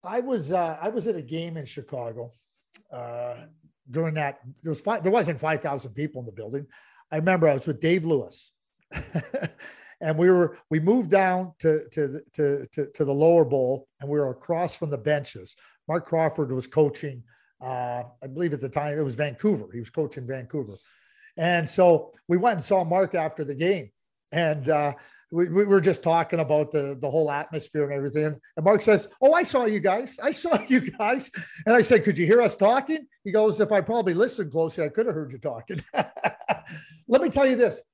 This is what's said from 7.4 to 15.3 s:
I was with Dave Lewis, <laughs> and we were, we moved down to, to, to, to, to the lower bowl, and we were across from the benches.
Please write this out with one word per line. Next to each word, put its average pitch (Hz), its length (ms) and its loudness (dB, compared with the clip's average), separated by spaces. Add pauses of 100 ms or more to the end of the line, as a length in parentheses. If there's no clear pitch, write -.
I 143 60 4
was 131 120 -4
with 147 140 -4
Dave 165 240 2
Lewis, 135 480 -4 (760)
<laughs> - 720 -12
and 160 160 -2
we 175 140 6
were, 175 280 4 (120)
we 156 80 2
moved 190 320 2
down 185 480 2
to, 156 320 0
to, 147 300 -4 (140)
to, 143 380 0
to, 143 200 -4
to - 120 -2
the 139 100 0
lower 165 300 6
bowl, 131 440 0 (120)
and 139 80 -10
we 147 120 -2
were 135 100 -2
across 170 460 -4
from 160 140 -6
the 139 80 -6
benches. 120 580 -4 (320)